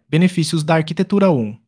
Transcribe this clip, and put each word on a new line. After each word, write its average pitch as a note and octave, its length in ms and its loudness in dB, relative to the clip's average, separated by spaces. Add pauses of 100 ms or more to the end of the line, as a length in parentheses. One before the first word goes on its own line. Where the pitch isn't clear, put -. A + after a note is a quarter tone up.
Benefícios E3 560 0
da D#3+ 120 2
arquitetura. F#3 540 0
Um. A2+ 240 -2 (120)